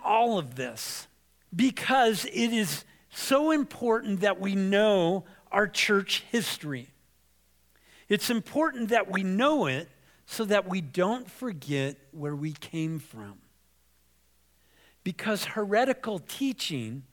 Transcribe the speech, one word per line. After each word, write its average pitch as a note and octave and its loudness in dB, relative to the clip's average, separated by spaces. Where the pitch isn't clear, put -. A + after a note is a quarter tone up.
all A3+ 4
of B2+ -4
this B2 -8
because A#3+ 2
it A#3 0
is F3+ 0
so D4+ 2
important A3+ 0
that F#3+ 2
we G3 -2
know G3 4
our G3+ 4
church - 0
history. D3 -4
It's G#3 0
important A#3+ 0
that G#3 2
we F#3+ -2
know A3+ 2
it C#3 -2
so - -6
that G3 2
we F#3 -4
don't F#3+ -2
forget C#3 -4
where D3 -8
we D3+ -6
came D#3+ -6
from. G#2 -16
Because F#3+ -4
heretical A3 0
teaching C3+ -6